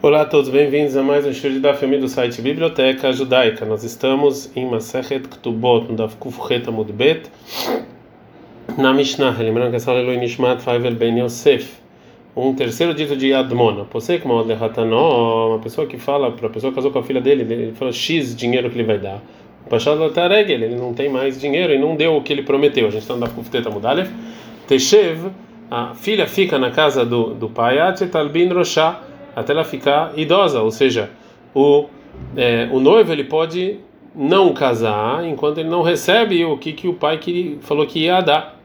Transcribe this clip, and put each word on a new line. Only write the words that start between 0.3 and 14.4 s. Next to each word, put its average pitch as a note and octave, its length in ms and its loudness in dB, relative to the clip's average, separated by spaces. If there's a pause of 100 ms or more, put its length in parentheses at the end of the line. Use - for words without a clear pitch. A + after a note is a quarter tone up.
bem-vindos C#3 480 2
a C3+ 60 2
mais C#3+ 240 2
um - 20 0
estudo C3+ 320 -4
da C#3 140 4
família C#3 260 0
do C3 80 -2
site A#2+ 320 -4
Biblioteca C3+ 720 0
Judaica. B2+ 540 2
Nós G#2+ 180 -4
estamos C3+ 720 0
em B2+ 100 -4
Masechet C3 640 -6
Ketubot, A#2 640 0
no A#2 40 -4
Daf A2 220 -4
Kuf - 240 -12 (100)
Het A#2+ 160 -2
Amud A2 240 -6
Bet, C3 400 0 (1500)
na C3+ 160 4
Mishnah. C3+ 440 0
Lembrando A2+ 300 0
que A#2+ 80 -2
essa A#2+ 140 -2
aula B2+ 100 2 (100)
é B2 60 0
Nishmat B2 460 -2
Faivel B2 320 -2
Ben A#2 260 0
Yosef, B2 540 0 (600)
um C3 200 0
terceiro C3+ 400 0
dito D3 200 -2
de C3+ 200 2
Admona. A#2+ 500 2
Posek D3 420 -4
Maod A#2 220 0